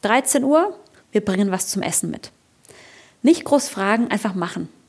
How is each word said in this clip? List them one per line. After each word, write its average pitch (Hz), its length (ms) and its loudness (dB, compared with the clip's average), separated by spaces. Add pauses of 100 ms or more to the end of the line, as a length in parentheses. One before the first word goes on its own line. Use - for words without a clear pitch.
Dreizehn 254 420 2
Uhr, 311 320 2 (380)
wir 214 120 0
bringen 196 280 0
was 185 160 -4
zum - 140 -4
Essen - 280 -2
mit.“ - 220 -12 (880)
Nicht 330 220 4
groß 285 240 2
fragen, 214 420 0
einfach 202 240 -2
machen. 175 340 -6 (200)